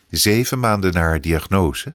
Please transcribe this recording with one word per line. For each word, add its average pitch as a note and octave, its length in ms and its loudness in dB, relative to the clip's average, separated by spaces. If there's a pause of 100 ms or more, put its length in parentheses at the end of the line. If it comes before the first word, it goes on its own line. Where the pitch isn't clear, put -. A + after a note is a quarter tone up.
zeven A2 500 0
maanden G#2 340 2
na F2 80 2
haar D#2+ 200 2
diagnose, D#2+ 760 -2